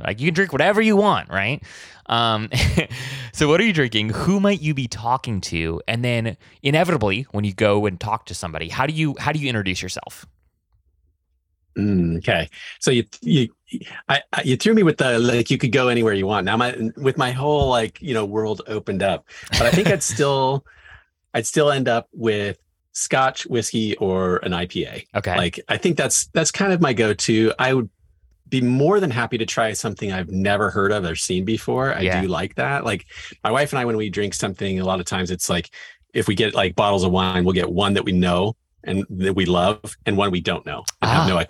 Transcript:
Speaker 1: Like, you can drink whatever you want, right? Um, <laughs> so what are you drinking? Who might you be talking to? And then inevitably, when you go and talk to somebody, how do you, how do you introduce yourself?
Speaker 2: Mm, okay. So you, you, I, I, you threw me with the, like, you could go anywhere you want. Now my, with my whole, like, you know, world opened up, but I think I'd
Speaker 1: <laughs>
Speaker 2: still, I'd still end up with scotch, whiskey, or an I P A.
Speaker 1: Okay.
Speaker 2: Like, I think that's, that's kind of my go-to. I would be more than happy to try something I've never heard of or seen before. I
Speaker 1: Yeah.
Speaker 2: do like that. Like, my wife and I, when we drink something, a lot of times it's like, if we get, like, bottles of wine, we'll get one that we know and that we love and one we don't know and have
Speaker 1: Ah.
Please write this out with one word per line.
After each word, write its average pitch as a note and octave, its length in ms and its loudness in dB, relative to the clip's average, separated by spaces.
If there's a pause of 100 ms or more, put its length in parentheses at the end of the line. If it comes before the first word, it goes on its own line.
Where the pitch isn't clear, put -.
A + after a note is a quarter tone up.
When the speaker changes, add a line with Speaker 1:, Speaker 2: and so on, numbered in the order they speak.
Speaker 1:
Like, G#2 140 -4
you C3+ 80 -2
can D#3+ 80 0
drink F#3 160 0
whatever G3 320 2
you A3 140 4
want, G3 320 2
right? G2+ 340 -2 (440)
Um, A2+ 440 0 (400)
<laughs> - 420 -12
so D3+ 140 2
what D#3+ 140 6
are A3+ 40 4
you A3 80 2
drinking? A2+ 360 0
Who F3+ 320 0
might G3+ 200 2
you D3+ 140 -2
be C3 140 -4
talking A#2 540 -2
to? E2 440 -4
And A#2 180 -4
then A#2 320 -2 (240)
inevitably, C#3 680 0
when G#2 140 -2
you G2+ 100 -2
go G#2 320 2
and F#2 140 -4
talk A2 260 -4
to - 80 -12
somebody, D#2+ 340 -8
how B2+ 160 -2
do D3+ 80 -2
you, D#3 280 -2
how C#3 100 -2
do D#3 80 -2
you C#3+ 100 -2
introduce G2+ 320 -2
yourself? - 460 -12 (1500)
Speaker 2:
Mm, F2+ 400 2
okay. E2+ 300 0 (320)
So - 100 0
you, A#2+ 140 2 (160)
you, B2+ 280 2 (600)
I, C#3 140 0 (100)
I, - 100 -2
you C3 140 2
threw A3 180 2
me A3 80 6
with D#3+ 160 4
the, B2+ 220 2
like, A#2+ 320 2
you C3 60 0
could C3 120 0
go C3 160 4
anywhere A#2+ 260 4
you F#2+ 140 0
want. G2 200 0
Now G2+ 100 0
my, B2 400 -2
with C3 200 0
my C3 140 0
whole, C#3 380 0
like, A#2 340 0
you C#3+ 100 -6
know, A2 120 0
world G#2+ 420 -4
opened G#2 380 -4
up, F#2 240 -2 (240)
but - 100 0
I A#2 80 4
think F#3+ 160 4
I'd G3 160 2
Speaker 1:
<laughs> - 0 -
Speaker 2:
still, C3+ 640 0 (680)
I'd A#2+ 140 -2
still D3 240 2
end C3+ 180 0
up A#2 240 0
with G#2 460 -2 (320)
scotch, - 560 0
whiskey, A2 520 0
or F#2 400 2
an F#2 140 -4
I F2 140 -2
P F2+ 180 -4
A. - 300 -12
Speaker 1:
Okay. F#2+ 220 -2
Speaker 2:
Like, F2 320 -2
I A2 80 0
think E3 200 2
that's, - 360 0
that's D#3+ 180 2
kind G3 220 0
of F3 80 2
my C#3 120 4
go-to. A2 640 2
I C3 160 2
would B2 160 0 (600)
be C3 120 0
more C3+ 380 4
than F3+ 140 0
happy A#2 260 -2
to A2 80 -2
try A2+ 280 0
something G#2 360 -6
I've F#2 220 -6
never G2+ 380 0
heard G2 200 0
of G#2 140 0
or E2 100 -4
seen F#2 300 -2
before. A#2+ 500 -2
I - 60 -6
Speaker 1:
Yeah. F#2 200 0
Speaker 2:
do F#2+ 60 -2
like F#2 300 -4
that. C3+ 280 -4
Like, G2+ 220 -4 (380)
my A2 80 0
wife C#3+ 200 2
and C#3+ 60 -2
I, B2 60 -2
when A2+ 120 0
we G#2+ 140 -2
drink G2+ 240 -2
something, F#2+ 460 -4
a F#2 40 -2
lot F#2 140 0
of F2 80 -6
times F#2 240 -4
it's F#2 180 -4
like, F2 220 -2 (420)
if A2 140 0
we G#2+ 80 2
get, G#2+ 180 2
like, F#2+ 220 0
bottles G2+ 300 2
of F#2 80 4
wine, F#2 320 2
we'll F#2 100 4
get F2+ 160 0
one G2 240 0
that G2 100 0
we - 60 -2
know F2+ 460 2 (280)
and G2 260 -4
that F#2+ 240 -2
we F#2+ 100 2
love F2+ 520 0 (100)
and G#2 100 0
one G2+ 140 2
we F2+ 100 -2
don't A2+ 260 -4
know - 180 -10 (180)
and - 80 0
have D#3+ 200 4
Speaker 1:
Ah. E2+ 200 0